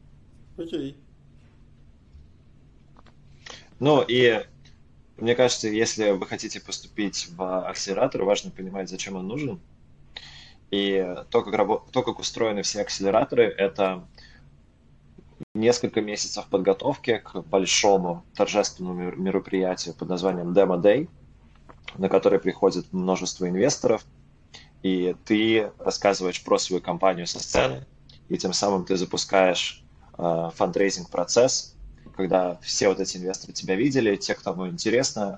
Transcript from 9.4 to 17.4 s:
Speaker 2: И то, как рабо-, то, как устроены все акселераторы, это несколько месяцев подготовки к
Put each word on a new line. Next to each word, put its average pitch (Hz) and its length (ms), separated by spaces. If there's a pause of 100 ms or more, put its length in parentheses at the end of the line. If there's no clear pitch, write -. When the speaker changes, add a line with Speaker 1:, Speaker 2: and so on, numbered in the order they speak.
Speaker 2:
И 95 440 (140)
то, 117 140
как 98 100
рабо-, 110 380
то, 127 120
как - 160
устроены 107 440
все 104 180
акселераторы, 107 640
это 95 600 (1500)
несколько 113 480
месяцев 104 480
подготовки 98 720
к - 180